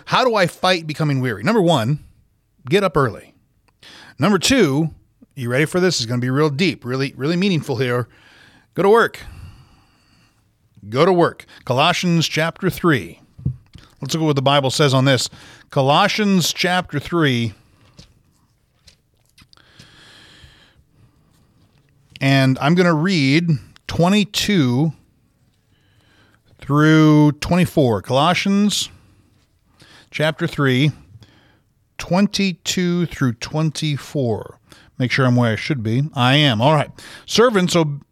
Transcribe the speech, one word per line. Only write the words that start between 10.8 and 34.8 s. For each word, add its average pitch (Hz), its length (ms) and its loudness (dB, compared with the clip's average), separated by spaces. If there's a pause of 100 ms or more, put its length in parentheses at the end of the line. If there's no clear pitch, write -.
Go 131 160 2
to 190 80 4
work. 165 320 0 (180)
Colossians 165 640 0
chapter 165 420 -4
three. 123 520 -2 (800)
Let's 135 140 -10
look 160 80 -4
at - 20 0
what 151 100 2
the 135 60 -2
Bible 135 280 2
says 143 240 2
on 131 120 2
this. 135 240 2 (400)
Colossians 180 840 0
chapter 180 480 -4
three. 127 540 -2 (4000)
And 135 400 2
I'm 147 160 2
gonna 175 180 2
read 160 560 0 (380)
twenty-two 165 1040 0 (1700)
through 151 720 4
twenty-four. 139 680 0
Colossians 190 880 0 (1200)
chapter 156 360 -4
three, 139 440 0 (1080)
twenty-two 180 1080 -2
through 127 300 -4
twenty-four. 147 1200 -6 (400)